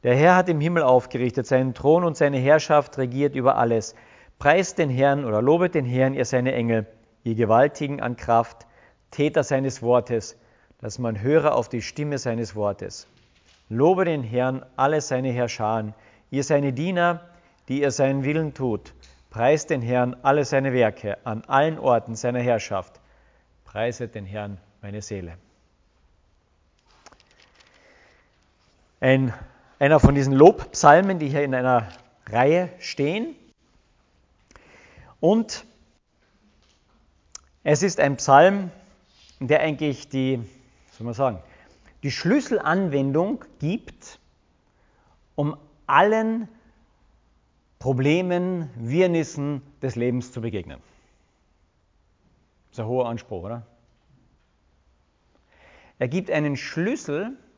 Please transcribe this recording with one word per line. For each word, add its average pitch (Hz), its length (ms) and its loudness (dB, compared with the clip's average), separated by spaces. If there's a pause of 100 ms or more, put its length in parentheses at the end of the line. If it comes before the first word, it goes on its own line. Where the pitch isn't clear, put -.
Der 123 140 2
Herr 165 200 6
hat 180 140 2
im 160 100 0
Himmel 165 220 0
aufgerichtet 127 640 0
seinen 131 300 0
Thron 160 280 2
und 165 140 -2
seine 143 200 0
Herrschaft 147 600 2
regiert 135 380 -2
über 131 220 2
alles. 117 380 0 (440)
Preist 180 400 2
den 156 100 0
Herrn 139 340 2
oder 107 180 0
lobet 170 340 2
den 143 100 0
Herrn, 131 300 0
ihr 131 100 0
seine 127 280 -2
Engel, 117 340 -2 (360)
ihr 113 120 -4
Gewaltigen 135 640 2
an 117 140 -6
Kraft, - 500 -2 (460)
Täter 147 320 0
seines 135 400 -4
Wortes, 120 520 0 (460)
dass 110 160 -12
man 113 240 -6
höre 147 320 2
auf 120 160 -2
die 117 120 -6
Stimme 147 360 -8
seines 113 380 -6
Wortes. 101 520 -6 (600)
Lobe 165 340 2
den 156 200 -2
Herrn, 127 420 -4 (100)
alle 147 240 2
seine 131 320 -4
Herrscharen, 113 600 -4 (380)
ihr 135 120 -2
seine 143 300 0
Diener, 175 560 -2 (380)
die 135 140 -2
ihr 139 100 2
seinen 135 320 0
Willen 151 320 -2
tut. 120 380 -6 (360)
Preist 139 400 0
den 135 140 -2
Herrn, 123 400 0
alle 143 200 2
seine 135 300 -2
Werke, 107 500 0
an 113 220 -8
allen 151 320 0
Orten 113 380 0
seiner 123 240 -4
Herrschaft. 113 600 -4 (680)
Preiset 117 500 -6
den 101 100 -12
Herrn, 101 320 -10 (240)
meine 101 220 -12
Seele. 90 340 -12 (3500)
Ein, 131 340 2 (440)
einer 147 220 6
von 143 160 6
diesen 139 180 2
Lobpsalmen, 165 840 8
die 147 100 -4
hier 143 140 -2
in 135 100 -2
einer 123 340 2 (380)
Reihe 147 440 2 (100)
stehen. 214 560 -6 (1800)
Und 220 440 0 (2000)
es 147 200 2
ist 190 160 -2
ein 139 180 2
Psalm, 180 540 4 (680)
der 135 200 0
eigentlich 147 500 -4
die, 131 320 -4 (560)
soll 113 80 -14
man 120 80 -8
sagen, 120 260 -2 (640)
die 139 80 -4
Schlüsselanwendung 170 1300 -2 (160)
gibt, - 600 -8 (1160)
um 147 220 -4 (280)
allen 220 600 2 (1300)
Problemen, 170 960 -2
Wirrnissen 147 840 -2 (200)
des 131 140 -6
Lebens 123 360 -4
zu 117 100 -12
begegnen. 85 400 -10 (1900)
Das - 80 -18
ist - 40 -14
ein 110 60 -6
hoher 123 200 -2
Anspruch, 110 360 -10
oder? 113 220 -12 (2250)
Er 127 100 -4
gibt 170 220 -6
einen 151 260 0
Schlüssel 196 840 -6 (200)